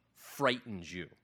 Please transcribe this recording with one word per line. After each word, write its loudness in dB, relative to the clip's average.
frightens 0
you. -6